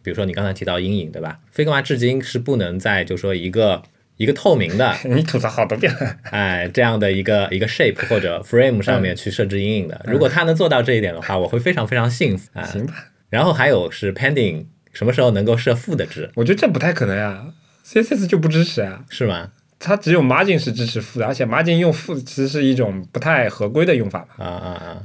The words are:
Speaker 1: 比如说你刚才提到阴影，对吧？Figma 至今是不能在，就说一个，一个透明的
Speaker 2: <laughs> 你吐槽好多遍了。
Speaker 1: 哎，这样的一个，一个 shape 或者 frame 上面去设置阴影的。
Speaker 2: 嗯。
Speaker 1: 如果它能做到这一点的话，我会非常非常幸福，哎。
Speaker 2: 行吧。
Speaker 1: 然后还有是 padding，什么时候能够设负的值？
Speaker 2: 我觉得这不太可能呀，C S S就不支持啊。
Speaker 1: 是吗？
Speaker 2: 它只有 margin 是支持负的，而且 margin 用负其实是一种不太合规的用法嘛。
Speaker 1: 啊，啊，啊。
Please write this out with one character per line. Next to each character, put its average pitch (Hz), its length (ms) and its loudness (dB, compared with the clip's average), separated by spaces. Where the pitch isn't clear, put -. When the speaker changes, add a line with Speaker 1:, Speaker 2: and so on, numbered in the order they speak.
Speaker 1:
比 92 80 -6
如 87 40 -6
说 101 120 -2
你 90 80 -4
刚 101 100 -4
才 98 80 -2
提 95 140 -6
到 90 120 -2
阴 95 200 -2
影， 78 120 -6
对 78 120 -12
吧？ 78 180 -10
Figma 151 240 2
至 135 160 -2
今 123 260 0
是 - 160 -6
不 127 180 -2
能 90 220 -2
在， 98 240 0
就 87 140 -4
说 95 180 -2
一 90 160 -4
个， 101 320 2
一 107 80 0
个 - 60 2
透 190 220 4
明 92 220 0
的 117 220 2
Speaker 2:
<laughs> - 60 -12
你 131 180 2
吐 160 160 -2
槽 113 100 -2
好 110 180 0
多 110 100 -2
遍 135 160 2
了。 113 320 -6
Speaker 1:
哎， 90 480 -2
这 127 80 2
样 113 200 4
的 101 100 2
一 98 140 0
个， 101 260 2
一 95 80 -2
个 110 80 0
shape 117 420 0
或 107 120 2
者 87 220 -2
frame 120 380 4
上 98 220 0
面 90 140 -2
去 - 120 -8
设 104 160 0
置 98 160 -2
阴 107 180 0
影 87 100 -4
的。 - 160 -12
Speaker 2:
嗯。 110 80 -4
Speaker 1:
如 135 60 2
果 147 100 4
它 165 160 2
能 165 100 2
做 165 140 2
到 139 120 4
这 120 140 2
一 110 60 4
点 92 120 0
的 82 80 -10
话， 95 160 -4
我 90 120 0
会 117 100 -2
非 131 140 0
常 113 160 -2
非 127 80 0
常 120 120 2
幸 120 300 0
福， - 140 -14
哎。 - 120 -10
Speaker 2:
行 98 220 -6
吧。 160 80 -10
Speaker 1:
然 113 120 2
后 175 100 4
还 127 160 2
有 90 220 2
是 98 240 -4
padding， 113 520 0
什 - 120 -6
么 120 80 2
时 123 80 0
候 123 120 6
能 101 120 2
够 117 120 4
设 120 180 2
负 131 220 -4
的 101 100 -2
值？ - 300 -10
Speaker 2:
我 117 80 2
觉 147 80 2
得 202 60 2
这 294 100 2
不 151 100 0
太 160 140 0
可 131 140 0
能 98 100 0
呀 104 300 -4
，C - 180 0
S 226 140 2
S 202 140 0
就 196 100 4
不 160 80 2
支 160 160 4
持 165 200 -2
啊。 95 260 -8
Speaker 1:
是 - 180 -2
吗？ 87 240 -4
Speaker 2:
它 190 180 0
只 202 180 0
有 175 100 6
margin 156 360 4
是 123 140 -2
支 117 140 -2
持 113 120 -4
负 110 220 -8
的， 107 60 0
而 131 80 -2
且 131 100 -2
margin 160 320 2
用 170 160 4
负 160 260 -6
其 - 180 -12
实 135 120 0
是 143 160 -2
一 135 100 4
种 98 380 -2
不 123 80 -4
太 127 300 2
合 104 180 -4
规 147 160 2
的 175 100 4
用 113 140 0
法 90 180 -8
嘛。 98 40 -10
Speaker 1:
啊， 92 60 -6
啊， 90 200 -8
啊。 85 220 -14